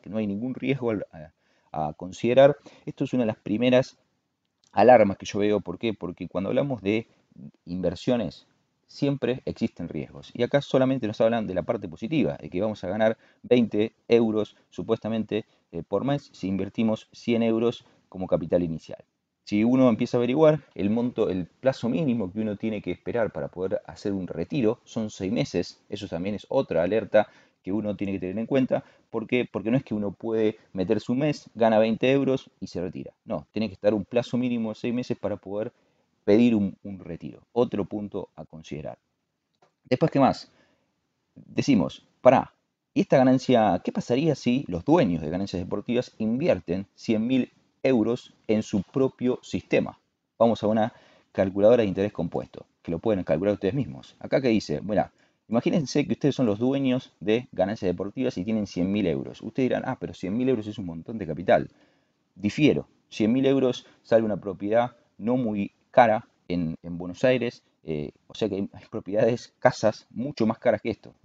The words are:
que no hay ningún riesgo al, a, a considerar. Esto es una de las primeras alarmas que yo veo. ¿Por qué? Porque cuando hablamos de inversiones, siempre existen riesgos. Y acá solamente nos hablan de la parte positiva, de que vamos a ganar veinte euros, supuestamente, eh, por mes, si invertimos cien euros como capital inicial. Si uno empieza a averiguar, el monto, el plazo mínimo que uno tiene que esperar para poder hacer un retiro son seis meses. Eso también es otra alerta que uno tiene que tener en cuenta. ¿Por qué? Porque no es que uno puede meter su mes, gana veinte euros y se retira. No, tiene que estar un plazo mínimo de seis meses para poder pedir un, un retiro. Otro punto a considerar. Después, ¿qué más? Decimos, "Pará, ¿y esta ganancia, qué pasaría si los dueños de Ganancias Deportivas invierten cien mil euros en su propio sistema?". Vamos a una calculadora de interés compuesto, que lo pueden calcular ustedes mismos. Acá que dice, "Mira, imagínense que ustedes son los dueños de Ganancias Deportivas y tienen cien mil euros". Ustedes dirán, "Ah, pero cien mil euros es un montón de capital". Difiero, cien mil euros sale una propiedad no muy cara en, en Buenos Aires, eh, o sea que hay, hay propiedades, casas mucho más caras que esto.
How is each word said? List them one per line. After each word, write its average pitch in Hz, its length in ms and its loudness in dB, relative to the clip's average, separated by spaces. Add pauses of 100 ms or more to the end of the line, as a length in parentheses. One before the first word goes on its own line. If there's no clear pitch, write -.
que - 80 -18
no 107 100 -6
hay 107 80 -2
ningún 113 260 -6
riesgo 127 380 -2
al, 98 200 -4
a, - 760 -10
a 78 60 -6
considerar. 123 640 4 (300)
Esto - 180 -6
es 131 100 -6
una 127 100 2
de 110 40 0
las 110 100 -4
primeras 127 600 2 (720)
alarmas 107 460 8
que - 80 -16
yo 107 140 -6
veo. 104 200 2
¿Por 87 180 -10
qué? 113 160 -4
Porque 90 360 -10
cuando 98 200 -4
hablamos 131 320 -2
de 107 260 -2 (580)
inversiones, 90 800 -4 (400)
siempre 135 600 -4
existen 85 440 -6
riesgos. 71 460 -10
Y 117 80 0
acá 139 180 0
solamente 131 460 0
nos 107 120 -6
hablan 113 280 2
de 90 80 -6
la 85 80 -4
parte 101 260 -6
positiva, 87 500 -2
de - 120 -14
que 90 100 -2
vamos 107 220 -4
a 90 60 -6
ganar 110 280 2 (240)
veinte 110 520 2 (140)
euros, 110 480 2 (140)
supuestamente, 110 760 -4 (260)
eh, 85 100 -10
por 101 240 -4
mes, 143 260 -4
si - 160 -8
invertimos 101 640 -2
cien 117 300 -2
euros 117 440 0 (220)
como 92 200 -10
capital 87 340 0
inicial. 80 420 -6 (420)
Si 104 180 2
uno 127 260 6
empieza 120 280 0
a - 20 4
averiguar, 147 420 4 (140)
el 101 160 0
monto, 113 400 0
el 92 160 -4
plazo - 420 -2
mínimo 120 420 -2
que 107 100 -6
uno 104 140 -4
tiene 107 280 -6
que 90 80 -6
esperar 95 400 -4
para 71 160 -8
poder - 400 -6
hacer - 260 -6
un 95 140 -6
retiro 110 560 -2
son 110 260 -8
seis 95 220 -6
meses. 120 580 -4
Eso 101 180 -10
también 90 280 -6
es - 140 -12
otra 92 340 0
alerta 104 460 2 (340)
que 92 80 -6
uno 104 240 -4
tiene 98 180 -4
que 95 60 -4
tener 92 180 -6
en 113 80 -6
cuenta. 131 380 0 (260)
¿Por 113 160 -6
qué? 123 260 0
Porque 107 200 -4
no 131 60 2
es 135 60 -2
que - 120 -6
uno 101 160 -4
puede 110 480 -2 (120)
meter 98 280 0
su 120 160 -4
mes, 143 400 -4
gana 110 240 4
veinte 113 320 2
euros 135 480 0
y 95 80 -12
se 92 120 -8
retira. 73 320 -8 (140)
No, 90 260 -8
tiene 104 180 -4
que 95 40 -16
estar 107 220 0
un 98 100 -2
plazo 120 320 -2
mínimo 120 320 -2
de 110 60 -8
seis 123 180 -4
meses 123 240 -4
para 101 200 -6
poder 104 360 -8 (500)
pedir 113 320 6
un, 101 280 0
un 98 160 -12
retiro. 80 420 -14 (100)
Otro 104 320 0
punto 101 540 -8
a 80 80 -16
considerar. 73 520 -14 (840)
Después, 151 260 0
¿qué 139 120 2
más? - 280 2 (840)
Decimos, - 720 0 (140)
"Pará, 127 320 6 (400)
¿y 139 80 0
esta - 160 4
ganancia, 123 640 4
qué - 80 -4
pasaría 147 440 0
si 127 340 -2
los 87 160 -6
dueños 113 360 4
de 76 80 -6
Ganancias 92 320 -4
Deportivas 101 580 -4
invierten 101 760 -2
cien 110 320 -2
mil 127 240 0 (320)
euros 120 500 2 (140)
en 107 160 0
su 98 200 -2
propio 127 580 -2
sistema?". - 580 -2 (400)
Vamos 113 240 2
a 104 40 2
una 110 260 0 (400)
calculadora 101 500 4
de 98 60 2
interés 95 240 -2
compuesto, - 540 -8 (140)
que 87 100 -8
lo 82 80 -4
pueden 101 260 0
calcular 95 300 0
ustedes 95 180 -2
mismos. 67 460 -6
Acá 139 200 0
que 135 80 0
dice, 92 340 0
"Mira, 98 300 -2 (380)
imagínense 143 580 0
que 113 60 -2
ustedes 135 220 0
son 135 100 0
los 101 120 2
dueños 131 640 -2
de 113 320 0
Ganancias 95 400 -2
Deportivas 101 460 -4
y 92 80 -6
tienen 110 200 -2
cien 92 280 -2
mil 104 140 0
euros". 67 340 -4
Ustedes 127 260 -2
dirán, 107 180 -2
"Ah, 127 140 -6
pero 87 140 -10
cien 95 240 -6
mil 127 100 -2
euros 110 200 -2
es 104 100 -10
un 98 80 -8
montón 82 320 -10
de 95 100 -6
capital". 85 400 0 (640)
Difiero, 98 540 2 (220)
cien 110 240 0
mil 135 120 2
euros 135 400 2 (180)
sale 113 200 4
una 104 140 -2
propiedad 101 580 -2 (220)
no 113 180 -2
muy 107 380 -2 (180)
cara 110 360 6 (200)
en, 85 340 -2
en 85 160 -10
Buenos 90 260 -10
Aires, 123 400 0 (200)
eh, 76 300 -6 (120)
o - 80 -20
sea 110 160 -4
que 95 60 -4
hay, 98 180 -4
hay - 160 -20
propiedades, 113 720 -2
casas - 500 2
mucho 120 380 -2
más 110 100 0
caras 110 240 0
que 117 80 -6
esto. - 240 -10 (100)